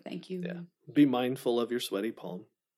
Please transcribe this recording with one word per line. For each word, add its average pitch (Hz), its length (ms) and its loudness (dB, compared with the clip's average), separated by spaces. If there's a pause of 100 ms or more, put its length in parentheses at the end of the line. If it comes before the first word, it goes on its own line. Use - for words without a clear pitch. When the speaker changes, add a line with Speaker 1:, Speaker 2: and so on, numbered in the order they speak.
Speaker 1:
thank - 260 -10
you. 185 160 -6
Speaker 2:
Yeah. 175 140 -6 (320)
Be 147 140 8
mindful 127 520 2
of 117 140 0
your 120 80 0
sweaty 104 320 -2
palm. 92 320 -12 (340)